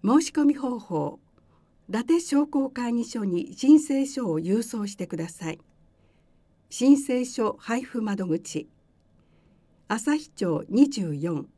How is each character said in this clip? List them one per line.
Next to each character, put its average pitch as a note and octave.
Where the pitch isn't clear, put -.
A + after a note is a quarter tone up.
申 B3+
し D#4
込 D4
み C#4+
方 C4
法、 D3+
伊 -
達 A#3
商 D4
工 C4+
会 A#3+
議 A#3
所 A3+
に F3
申 D4+
請 C4+
書 B3+
を D#3
郵 F#3+
送 A3
し G3+
て F3+
く E3+
だ E3
さ D#3+
い。 -
申 C#4
請 B3+
書 A3+
配 A#3+
布 B3
窓 G3+
口、 D#3+
朝 A3
日 D4+
町 -
二 C4
十 F3
四 D3+